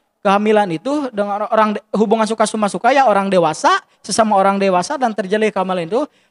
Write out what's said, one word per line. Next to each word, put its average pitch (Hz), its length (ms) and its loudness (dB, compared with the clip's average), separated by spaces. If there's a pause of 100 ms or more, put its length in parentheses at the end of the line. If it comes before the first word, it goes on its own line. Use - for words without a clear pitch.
(240)
kehamilan 208 560 2
itu 269 320 -4
dengan 202 320 -4
orang 214 320 0
de-, - 160 -12
hubungan 220 320 2
suka 214 240 0
sama 214 240 -4
suka 220 240 0
ya 262 80 4
orang 196 240 2
dewasa, 190 560 2 (160)
sesama 214 320 0
orang 196 240 4
dewasa 196 400 0
dan 247 160 -2
terjadi 208 400 -2
kehamilan 185 340 -4
itu, 208 140 -2 (300)